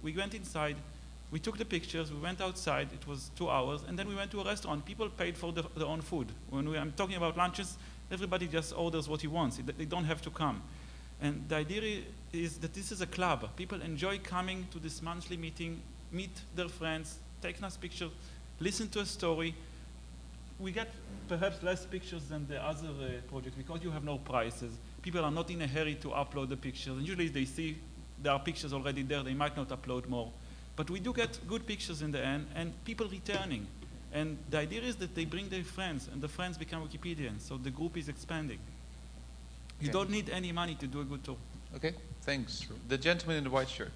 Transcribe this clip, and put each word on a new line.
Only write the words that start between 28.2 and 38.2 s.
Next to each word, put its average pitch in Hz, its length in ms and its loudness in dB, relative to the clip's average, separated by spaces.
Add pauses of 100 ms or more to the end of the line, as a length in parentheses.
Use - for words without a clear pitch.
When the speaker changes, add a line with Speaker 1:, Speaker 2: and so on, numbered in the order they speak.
Speaker 1:
there 143 120 8
are 139 60 8
pictures 147 340 0
already 139 300 2
there, 139 200 2
they 131 100 2
might 143 220 4
not 139 140 0
upload 127 400 -2
more. 117 200 0 (480)
But 151 120 0
we 185 120 0
do 233 120 2
get 233 240 2 (100)
good 220 200 0
pictures 175 340 -2
in 151 100 0
the 131 140 2
end, 143 300 2
and 165 180 0 (120)
people 226 220 0
returning. 185 600 0 (460)
And 151 240 2 (120)
the 151 80 4
idea 160 240 2
is 240 140 0
that - 180 -4
they 165 120 2
bring 185 240 -2
their 185 140 0
friends, 170 480 -2
and 139 100 -4
the 147 80 -2
friends 180 280 -2
become 160 300 -4
Wikipedians, 147 540 -2
so 135 160 -4
the 127 120 -2
group 165 280 0
is 151 100 -2
expanding. 147 500 -2 (1200)